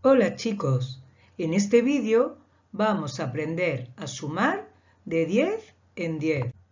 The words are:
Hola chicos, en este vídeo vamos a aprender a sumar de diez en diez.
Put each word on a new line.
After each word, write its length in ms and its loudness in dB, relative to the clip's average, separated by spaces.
Hola 300 4
chicos, 640 -2
en 160 -2
este 260 4
vídeo 560 2
vamos 480 -2
a 40 -2
aprender 720 -4
a 100 -10
sumar 640 -4
de 180 0
diez 500 -2
en 220 -4
diez. 340 -2